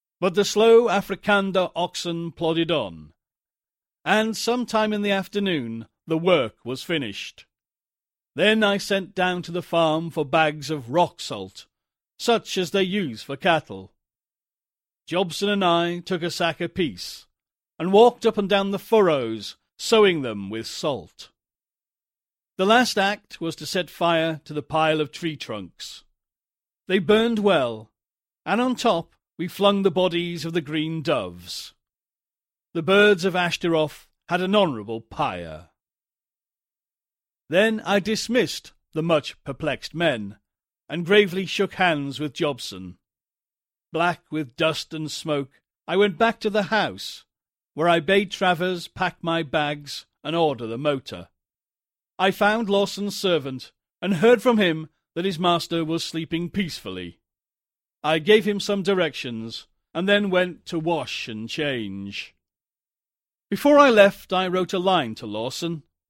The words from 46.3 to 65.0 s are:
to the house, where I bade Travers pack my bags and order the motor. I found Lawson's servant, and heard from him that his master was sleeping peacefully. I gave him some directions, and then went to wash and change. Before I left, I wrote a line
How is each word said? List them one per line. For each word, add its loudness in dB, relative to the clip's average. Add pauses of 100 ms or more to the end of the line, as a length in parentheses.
to -2
the 0
house, -4 (480)
where 0
I 4
bade 2
Travers -2
pack -6
my -2
bags -4 (180)
and -6
order 0
the -6
motor. -4 (920)
I 4
found 0
Lawson's 0
servant, -2 (280)
and 0
heard 4
from 4
him 0 (260)
that -4
his -4
master 0
was -4
sleeping -6
peacefully. -8 (880)
I 2
gave 4
him 0
some -2
directions, -2 (260)
and -4
then 4
went 0
to -4
wash -4
and -8
change. -6 (1160)
Before 6
I 8
left, 6
I 0
wrote -2
a -2
line 0